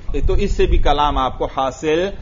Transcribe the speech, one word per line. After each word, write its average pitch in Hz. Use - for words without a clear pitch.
तो -
इससे 190
भी -
कलाम 147
आपको 131
हासिल 156